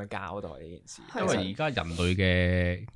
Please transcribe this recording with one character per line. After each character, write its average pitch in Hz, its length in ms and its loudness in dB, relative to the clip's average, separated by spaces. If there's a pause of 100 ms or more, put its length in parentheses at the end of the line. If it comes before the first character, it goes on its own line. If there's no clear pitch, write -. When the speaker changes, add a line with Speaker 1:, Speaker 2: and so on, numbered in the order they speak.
Speaker 1:
樣 101 60 -10
交 98 340 -8
代 90 80 -8
呢 78 200 -14
件 85 180 -16
事。 - 140 -18 (100)
Speaker 2:
係 - 80 -6
啊。 - 20 -2
Speaker 3:
因 190 60 2
為 95 240 2
而 - 20 -8
家 151 160 -2 (140)
人 85 140 -4
類 90 180 4
嘅， 90 720 4 (100)